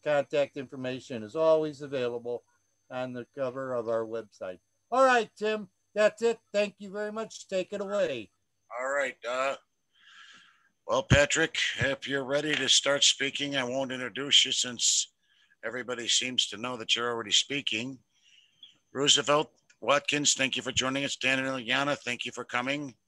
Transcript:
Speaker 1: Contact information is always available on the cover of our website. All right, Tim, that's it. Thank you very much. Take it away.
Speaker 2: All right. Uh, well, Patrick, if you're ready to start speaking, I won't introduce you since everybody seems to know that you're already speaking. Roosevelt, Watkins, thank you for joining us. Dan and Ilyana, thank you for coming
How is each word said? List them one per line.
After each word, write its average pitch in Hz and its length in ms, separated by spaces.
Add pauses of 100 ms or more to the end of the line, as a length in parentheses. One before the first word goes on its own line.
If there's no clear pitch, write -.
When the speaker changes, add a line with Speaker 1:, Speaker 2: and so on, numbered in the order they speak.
Speaker 1:
Contact 147 540
information 127 680
is 107 120
always 156 460
available 120 600 (460)
on 127 220
the 123 140 (100)
cover 131 380
of 117 160
our 113 160
website. 107 540 (300)
All 262 160
right, 240 320
Tim, 214 300 (260)
that's 208 280
it. 233 180 (140)
Thank 208 240
you 202 120
very 208 220
much. - 380
Take 185 240
it 202 80
away. 180 500 (480)
Speaker 2:
All 127 80
right. 135 300 (120)
Uh, 131 260 (1300)
well, 127 160
Patrick, 147 540 (220)
if 135 280
you're 139 160
ready 147 320
to 131 140
start 139 340
speaking, 139 540
I 131 80
won't 127 260
introduce 127 540
you 131 80
since - 580 (540)
everybody 117 420
seems 123 400
to 104 100
know 123 200
that 110 180
you're 120 160
already 110 220
speaking. 127 680 (960)
Roosevelt, 147 580 (300)
Watkins, 143 520
thank 131 220
you 123 60
for 131 100
joining 131 320
us. 135 140
Dan 131 220
and 131 100
Ilyana, 135 480
thank 123 260
you 120 80
for 123 140
coming 135 500 (120)